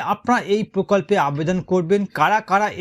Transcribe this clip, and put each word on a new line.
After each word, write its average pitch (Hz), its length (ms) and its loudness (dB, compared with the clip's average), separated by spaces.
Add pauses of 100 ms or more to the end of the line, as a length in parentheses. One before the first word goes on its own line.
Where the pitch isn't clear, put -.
(120)
আপনারা 240 320 0
এই 202 200 0
প্রকল্পে 196 540 0
আবেদন 156 440 0
করবেন, 185 380 0 (140)
কারা 185 260 2
কারা 208 280 0 (120)